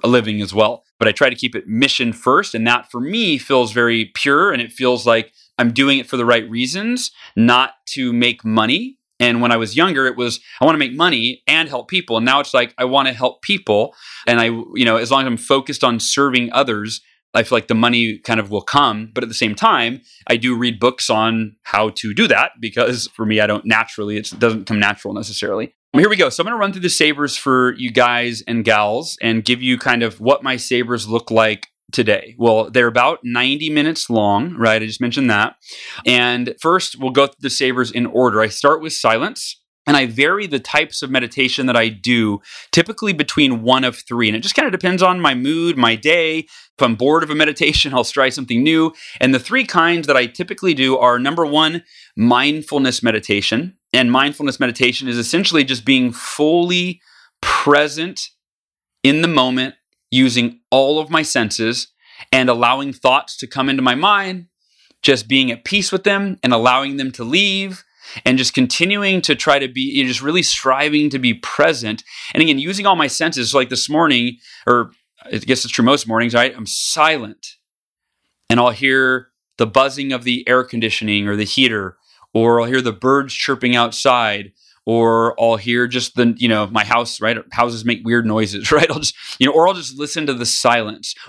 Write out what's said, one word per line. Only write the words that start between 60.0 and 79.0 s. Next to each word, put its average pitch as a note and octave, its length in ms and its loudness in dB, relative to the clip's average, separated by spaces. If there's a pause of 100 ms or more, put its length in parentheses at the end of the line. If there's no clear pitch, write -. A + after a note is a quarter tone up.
using B2 500 2 (100)
all C3+ 280 4
of D3+ 120 -6
my D#3+ 120 2
senses A#2 680 -4 (440)
and C3 160 4
allowing B2+ 440 2
thoughts C3 460 0
to C3+ 80 -10
come C3+ 220 -4
into C3+ 140 0
my B2 120 4
mind, F#3 520 0 (560)
just A2+ 260 2
being C3 220 2
at A#2+ 140 -8
peace G3 260 -2
with F#3+ 140 -4
them G3 380 0
and B2+ 100 2
allowing B2+ 440 2
them C3+ 160 -6
to B2 120 -12
leave, F#3+ 600 -2 (400)
and B2+ 140 2
just C3 160 -2
continuing F#3+ 680 0
to D#3 120 0
try C#3+ 240 2
to C3+ 100 -4
be, B2+ 140 -6
you C#3 200 -2
know, B2+ 60 0
just B2 140 -4
really D#3+ 200 0
striving D3 680 0
to C3+ 80 -4
be B2 160 2
present. A#2+ 680 -2 (320)
And - 80 4
again, D3+ 160 2
using F#3+ 280 -4
all F#3+ 100 4
my D#3 100 0
senses, C3+ 460 -4
so, C#3+ 60 4
like, B2+ 100 0
this - 200 -4
morning, C3+ 500 0 (280)
or A#2+ 240 2 (340)
I - 140 -6
guess B2 260 -2
it's A#2+ 80 -10
true A#2 120 2
most B2+ 240 2
mornings, A2+ 260 0
right? B2 220 2
I'm A2 100 -12
silent D3+ 920 -4 (920)
and A#2 100 2
I'll B2 120 4
hear C3 580 0 (300)